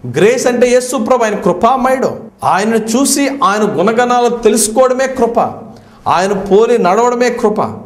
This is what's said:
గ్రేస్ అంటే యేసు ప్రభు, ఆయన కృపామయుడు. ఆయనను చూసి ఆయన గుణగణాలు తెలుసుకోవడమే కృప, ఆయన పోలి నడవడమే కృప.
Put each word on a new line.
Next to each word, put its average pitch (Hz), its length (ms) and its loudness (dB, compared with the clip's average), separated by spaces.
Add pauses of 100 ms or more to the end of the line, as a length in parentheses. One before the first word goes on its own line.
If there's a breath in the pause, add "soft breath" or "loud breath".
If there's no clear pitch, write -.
గ్రేస్ 233 380 0
అంటే 240 220 2
యేసు 247 280 0
ప్రభు, 254 280 0
ఆయన 214 100 -2
కృపామయుడు. 247 760 0 (340)
ఆయనను 196 320 0
చూసి 262 520 0
ఆయన 202 520 -2
గుణగణాలు 240 480 2
తెలుసుకోవడమే 240 760 0
కృప, 247 320 -2 (720 loud breath)
ఆయన 185 240 0
పోలి 208 460 2
నడవడమే 240 520 2
కృప. 214 300 -2 (260)